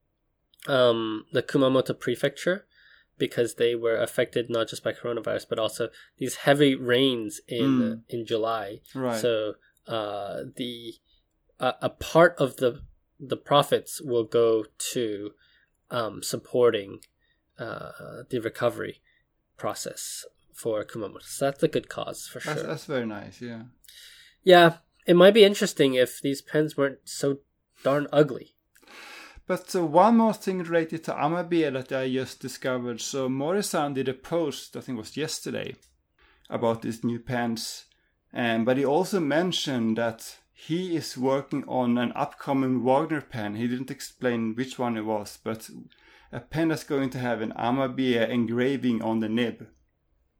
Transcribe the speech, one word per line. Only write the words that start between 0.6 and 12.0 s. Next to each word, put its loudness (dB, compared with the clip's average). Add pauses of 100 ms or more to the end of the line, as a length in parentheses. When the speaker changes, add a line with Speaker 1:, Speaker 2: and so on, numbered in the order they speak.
Speaker 1:
um, 2
the 0
Kumamoto 2
prefecture, -4 (520)
because -2
they 2
were 0
affected -2
not 0
just -10
by -2
coronavirus, -6
but -4
also -2 (280)
these -6 (100)
heavy 6
rains 0
in, 2
Speaker 2:
Mm. -2
Speaker 1:
in -8
July. -4 (160)
Speaker 2:
Right. -2
Speaker 1:
So, 0 (320)
uh, -6 (140)
the, -8 (680)
uh, 0
a -2
part 2